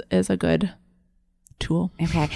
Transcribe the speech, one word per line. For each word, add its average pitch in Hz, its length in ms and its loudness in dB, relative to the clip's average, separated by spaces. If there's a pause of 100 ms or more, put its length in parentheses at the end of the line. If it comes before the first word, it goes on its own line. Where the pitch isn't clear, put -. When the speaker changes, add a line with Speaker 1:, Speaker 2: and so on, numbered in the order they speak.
Speaker 1:
is 92 220 2
a 92 60 2
good 82 340 2 (880)
tool. 175 320 -2 (100)
Speaker 2:
Okay. 160 340 0